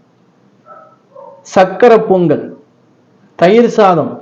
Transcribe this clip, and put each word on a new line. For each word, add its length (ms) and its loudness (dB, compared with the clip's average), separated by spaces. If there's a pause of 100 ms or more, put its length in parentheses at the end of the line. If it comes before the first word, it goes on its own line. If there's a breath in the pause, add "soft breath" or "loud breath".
(1500)
சக்கரை 440 2 (120)
பொங்கல், 340 -2 (960)
தயிர் 360 2
சாதம் 360 0 (100)